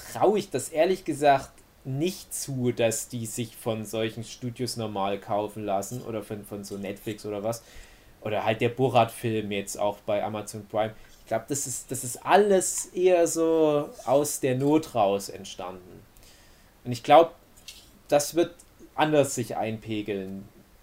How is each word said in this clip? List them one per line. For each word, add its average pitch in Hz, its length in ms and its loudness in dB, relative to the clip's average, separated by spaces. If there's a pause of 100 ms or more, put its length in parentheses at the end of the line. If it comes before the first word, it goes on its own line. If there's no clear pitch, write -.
(140)
trau 165 220 4
ich - 140 -2
das 127 200 -4
ehrlich 180 360 2
gesagt 139 460 2 (320)
nicht 147 500 -4
zu, 123 380 -2
dass 113 360 0
die 117 180 -8
sich 113 300 -8
von 110 300 -4
solchen 113 380 -4
Studios 120 540 -8
normal 101 420 -2
kaufen 104 460 -4
lassen 101 380 -2
oder 110 180 -6
von, 101 240 -10
von 101 180 -10
so 98 140 -10
Netflix 101 480 -8
oder 104 180 -6
was. 113 200 -4 (580)
Oder 104 240 -4
halt 113 160 0
der 117 80 4
Borat-Film 113 840 0
jetzt 101 280 -4
auch 104 260 -2
bei 104 180 0
Amazon 107 460 -8
Prime. 110 240 -2 (280)
Ich - 60 -20
glaub, 110 200 -4
das 139 180 -4
ist, - 240 -8
das 127 140 -6
ist - 200 -10
alles 185 720 2
eher 180 320 4
so 160 640 2 (160)
aus 143 360 2
der 127 140 0
Not 147 380 2
raus 101 360 2
entstanden. 92 720 -14 (800)
Und 123 80 -6
ich 120 120 -6
glaub, 160 300 8 (760)
das 143 260 4
wird 170 180 2 (400)
anders 151 400 4
sich 120 240 -4
einpegeln, 104 880 -4 (360)